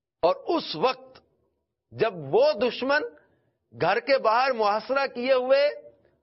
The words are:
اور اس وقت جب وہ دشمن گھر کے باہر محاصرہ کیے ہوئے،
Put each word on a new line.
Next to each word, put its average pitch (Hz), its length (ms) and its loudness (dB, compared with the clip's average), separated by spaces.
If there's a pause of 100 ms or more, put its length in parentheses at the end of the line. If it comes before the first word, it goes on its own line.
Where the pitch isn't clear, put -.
(220)
اور 180 120 2 (200)
اس - 240 -4
وقت 254 420 -4 (720)
جب 139 220 0 (200)
وہ 240 100 4 (160)
دشمن 262 420 0 (720)
گھر 165 260 0
کے 269 200 2
باہر 233 340 2
محاصرہ 220 540 0
کیے 247 260 -2
ہوئے، 262 280 2 (600)